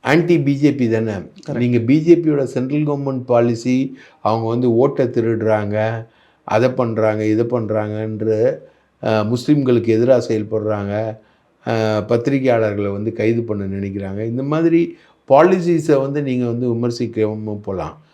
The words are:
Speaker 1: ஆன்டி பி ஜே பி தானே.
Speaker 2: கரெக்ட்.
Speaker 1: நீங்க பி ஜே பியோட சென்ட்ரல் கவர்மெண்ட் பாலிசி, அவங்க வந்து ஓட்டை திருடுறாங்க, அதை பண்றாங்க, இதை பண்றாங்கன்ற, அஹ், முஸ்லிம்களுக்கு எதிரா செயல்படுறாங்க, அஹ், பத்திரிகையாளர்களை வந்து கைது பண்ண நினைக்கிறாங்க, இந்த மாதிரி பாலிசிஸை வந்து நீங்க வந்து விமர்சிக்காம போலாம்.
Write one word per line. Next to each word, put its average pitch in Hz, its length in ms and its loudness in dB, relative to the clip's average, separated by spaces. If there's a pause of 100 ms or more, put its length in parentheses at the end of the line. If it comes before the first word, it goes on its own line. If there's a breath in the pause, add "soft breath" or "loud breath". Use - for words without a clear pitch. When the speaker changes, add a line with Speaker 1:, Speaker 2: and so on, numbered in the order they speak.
Speaker 1:
ஆன்டி 160 400 2
பி 139 140 0
ஜே 139 180 4
பி 123 160 0
தானே. 110 240 0
Speaker 2:
கரெக்ட். 101 440 -8
Speaker 1:
நீங்க 123 220 2
பி 127 220 2
ஜே 165 140 6
பியோட 151 280 2
சென்ட்ரல் 135 440 -2
கவர்மெண்ட் 139 380 -4
பாலிசி, 120 720 0 (240 loud breath)
அவங்க 113 280 -2
வந்து 120 260 0
ஓட்டை 135 320 2
திருடுறாங்க, 110 1000 -2 (380 soft breath)
அதை 117 240 2
பண்றாங்க, 110 580 0
இதை 107 180 2
பண்றாங்கன்ற, 107 1120 -2 (440 soft breath)
அஹ், 110 300 0
முஸ்லிம்களுக்கு 123 600 2
எதிரா 120 360 4
செயல்படுறாங்க, 107 880 -4 (500 soft breath)
அஹ், 110 420 0
பத்திரிகையாளர்களை 120 840 0
வந்து 107 200 -6
கைது 117 300 0
பண்ண 104 220 -6
நினைக்கிறாங்க, 98 640 -6
இந்த 120 160 -6
மாதிரி 165 540 0 (320 loud breath)
பாலிசிஸை 160 720 4
வந்து 139 220 -4
நீங்க 123 240 -2
வந்து 120 280 -2
விமர்சிக்காம 110 880 -4
போலாம். 87 340 -8 (180 soft breath)